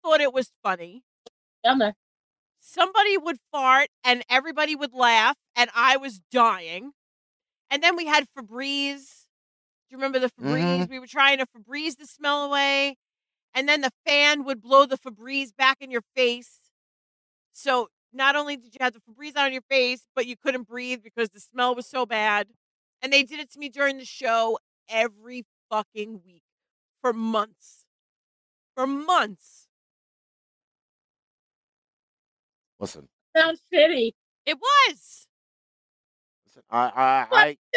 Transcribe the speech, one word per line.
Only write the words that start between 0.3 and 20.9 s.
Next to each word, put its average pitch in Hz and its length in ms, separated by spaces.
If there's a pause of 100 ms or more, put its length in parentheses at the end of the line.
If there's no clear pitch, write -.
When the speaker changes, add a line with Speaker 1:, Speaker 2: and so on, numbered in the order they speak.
Speaker 1:
was 262 180 (100)
funny. 180 420 (600)
Speaker 2:
Down 262 160
there. 214 160 (640)
Speaker 1:
Somebody 392 580
would 311 200 (140)
fart 269 360 (160)
and 247 260
everybody 302 460
would 269 180
laugh, 240 440 (180)
and 240 180
I 254 240
was 262 220 (120)
dying. 208 600 (800)
And 285 100
then 349 140
we 339 100
had 302 200 (120)
Febreze. 277 880 (640)
Do - 40
you 262 40
remember 269 220
the 254 100
Febreze? 262 340 (180)
Speaker 3:
Mm-hmm. 180 100
Speaker 1:
We 262 80
were 254 80
trying 277 300
to 262 80
Febreze 254 520
the 294 80
smell 294 400
away, 277 500 (580)
and 269 160
then 302 120
the 262 100 (140)
fan 294 380
would 254 180
blow 269 240
the 262 120
Febreze 254 600
back 262 240
in 262 100
your 240 120 (120)
face. 240 440 (960)
So 254 340 (260)
not 269 220
only 294 220
did 233 160
you - 80
have 247 120
the 226 60
Febreze 277 380
on 269 160
your 262 160
face, 254 340 (120)
but 240 100
you 240 100
couldn't 254 320
breathe 247 360